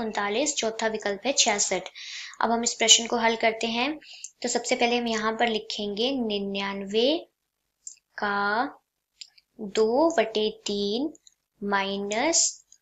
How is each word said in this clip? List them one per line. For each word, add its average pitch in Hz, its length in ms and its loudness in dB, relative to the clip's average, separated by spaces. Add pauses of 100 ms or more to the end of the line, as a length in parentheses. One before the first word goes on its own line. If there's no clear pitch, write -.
उनतालीस, 220 540 -2
चौथा 226 340 -2
विकल्प 214 380 -4
है 277 60 0
छियासठ। 202 560 0 (520)
अब 220 100 2
हम 226 120 2
इस 240 120 -2
प्रश्न 226 320 6
को 240 100 -2
हल 226 200 2
करते 226 300 0
हैं। 240 260 -2 (500)
तो 247 60 -2
सबसे 240 260 0
पहले 240 220 2
हम 240 120 0
यहाँ 220 240 0
पर 233 160 2
लिखेंगे 214 640 -2
निन्यानवे 196 960 -2 (1080)
का 208 480 0 (920)
दो 220 580 4
बटे 214 320 2 (180)
तीन 208 440 -2 (520)
माइनस 202 800 0 (400)